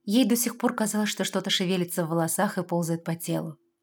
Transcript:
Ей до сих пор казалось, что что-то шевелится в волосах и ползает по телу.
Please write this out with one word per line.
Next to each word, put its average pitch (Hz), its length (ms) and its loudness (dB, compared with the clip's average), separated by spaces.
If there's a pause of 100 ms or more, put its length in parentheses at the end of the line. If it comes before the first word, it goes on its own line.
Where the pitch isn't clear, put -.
Ей 226 240 4
до 226 100 4
сих 226 220 -2
пор 240 160 0
казалось, 208 340 0
что 196 160 -2
что-то 190 240 -2
шевелится 180 560 0
в 156 60 -4
волосах 170 480 0
и 180 40 -2
ползает 170 400 -2
по 165 140 -4
телу. 160 400 -4 (260)